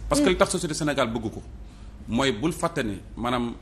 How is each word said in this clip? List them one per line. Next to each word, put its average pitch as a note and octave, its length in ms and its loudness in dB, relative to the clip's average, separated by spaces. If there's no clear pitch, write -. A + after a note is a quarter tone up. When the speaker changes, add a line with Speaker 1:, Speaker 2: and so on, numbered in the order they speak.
Speaker 1:
Parce C#4 140 4
que C#4+ 60 6
Speaker 2:
Mm. - 40 8
Speaker 1:
li - 60 2
tax F#3+ 140 6
société E3 220 -2
Sénégal C3+ 380 0
bëgg A2 220 -2
ko - 80 -10
mooy C3 240 4
bul C3+ 220 0
fàtte D#3+ 300 -2
ne G2 160 -4
maanaam A#2+ 440 0